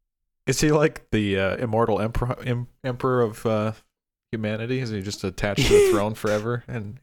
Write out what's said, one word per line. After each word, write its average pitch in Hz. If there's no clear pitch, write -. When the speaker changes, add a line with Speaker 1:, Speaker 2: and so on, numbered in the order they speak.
Speaker 1:
Is -
he, 151
like, 156
the, 101
uh, 95
immortal 110
emperor, 123
em-, 120
emperor 127
of, 110
uh, 110
humanity? 113
Is 120
he 104
just 101
attached 101
to -
the 285
Speaker 2:
<laughs> -
Speaker 1:
throne 104
forever 107
and 113